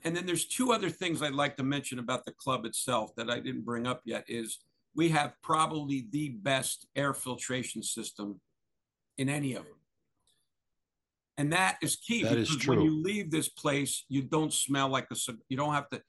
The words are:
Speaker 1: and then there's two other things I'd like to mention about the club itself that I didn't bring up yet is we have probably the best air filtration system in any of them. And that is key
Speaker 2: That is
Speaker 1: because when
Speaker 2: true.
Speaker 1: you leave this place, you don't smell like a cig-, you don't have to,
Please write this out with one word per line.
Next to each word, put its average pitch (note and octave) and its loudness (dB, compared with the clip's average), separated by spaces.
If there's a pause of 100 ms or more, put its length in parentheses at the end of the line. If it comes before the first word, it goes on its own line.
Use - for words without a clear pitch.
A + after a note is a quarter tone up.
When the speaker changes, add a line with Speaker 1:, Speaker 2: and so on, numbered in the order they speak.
Speaker 1:
and E3 -2
then F3+ -4
there's E3+ 0
two B3+ 0
other F#3+ 2
things D#3+ -2
I'd C#3+ 0
like C#3+ 0
to C#3 -2
mention C3+ -2
about A#2+ -2
the B2 -8
club B2+ -2
itself A2+ -2
that A2+ -4
I A#2+ 0
didn't B2+ -6
bring A#2 -2
up B2+ -4
yet A2 -4
is A#2 -6 (360)
we E3 4
have D3 2
probably D3+ 0
the D3 -2
best B2+ -2
air C#3 2
filtration B2+ -4
system G2+ -8 (760)
in C3+ 0
any C#3+ -2
of - -10
them. - -20 (1600)
And C#3+ 2
that F#3 4
is D3 0
key - 0
Speaker 2:
That A#2 4
is A2 2
Speaker 1:
because D3 -2
when C3 6
Speaker 2:
true. - 8
Speaker 1:
you D#3 4
leave G3 -2
this D#3 2
place, C#3 -2
you C3+ 2
don't D#3 0
smell C3+ 2
like C3 0
a A#2 -4
cig-, A#2 -6
you C3 -2
don't D3 2
have C#3+ 0
to, A#2+ -6